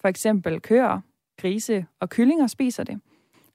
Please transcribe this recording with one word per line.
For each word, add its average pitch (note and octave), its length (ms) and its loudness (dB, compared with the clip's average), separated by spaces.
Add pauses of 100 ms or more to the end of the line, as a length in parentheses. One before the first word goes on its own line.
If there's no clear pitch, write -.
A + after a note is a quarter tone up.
for G3+ 60 0
eksempel F#3+ 540 0
køer, A3+ 380 2 (420)
grise G3 440 -2 (140)
og F3+ 100 -6
kyllinger C4+ 380 4
spiser - 360 -4
det. G#3 180 -10 (540)